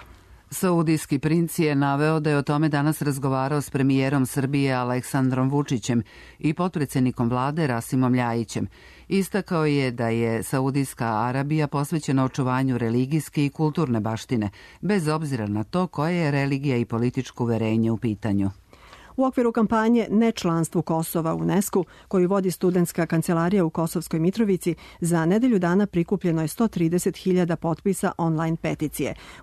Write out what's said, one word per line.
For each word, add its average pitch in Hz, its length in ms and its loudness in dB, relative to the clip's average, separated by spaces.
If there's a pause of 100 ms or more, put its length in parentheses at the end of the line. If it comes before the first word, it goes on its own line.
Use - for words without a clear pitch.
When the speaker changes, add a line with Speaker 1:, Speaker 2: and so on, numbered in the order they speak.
(500)
Speaker 1:
Saudijski 165 680 0
princ 160 400 0
je 151 160 2
naveo 143 460 2
da 151 100 0
je 147 60 2
o 143 60 2
tome 151 260 2
danas 151 340 0
razgovarao 135 580 0
s - 100 -8
premijerom 135 560 2
Srbije 139 480 0
Aleksandrom 127 760 0
Vučićem 131 520 0 (360)
i 151 160 0
potpredsednikom 131 760 -2
vlade 143 380 0
Rasimom 127 480 0
Ljajićem. 117 520 -2 (420)
Istakao 185 580 0
je 143 240 2
da 120 180 -2
je 113 340 0
Saudijska 135 640 -2
Arabija 135 600 0
posvećena 143 580 0
očuvanju 127 540 0
religijske 131 680 0
i 139 40 -4
kulturne 147 500 0
baštine, 110 500 -2 (300)
bez 175 280 0
obzira 143 380 -2
na 104 180 -2
to 180 220 -2
koje 165 300 -2
je 160 140 0
religija 139 460 0
i 120 80 0
političko 120 600 -2
uverenje 113 460 2
u 113 60 0
pitanju. 101 540 -2 (640)
Speaker 2:
U 262 80 0
okviru 247 280 0
kampanje 226 580 2
Nečlanstvu 180 720 0
Kosova 165 520 -2
u 165 40 -4
unescu, 170 460 0 (240)
koju 180 200 2
vodi 190 220 0
Studentska 175 560 0
kancelarija 170 580 0
u 160 60 0
Kosovskoj 160 500 -4
Mitrovici, 185 540 0 (260)
za 165 260 2
nedelju 226 320 4
dana 180 280 2
prikupljeno 170 560 0
je 156 60 -2
sto 220 200 0
trideset 170 480 0
hiljada 180 400 0
potpisa 175 600 -2
online 165 380 0
peticije. 156 580 -4 (280)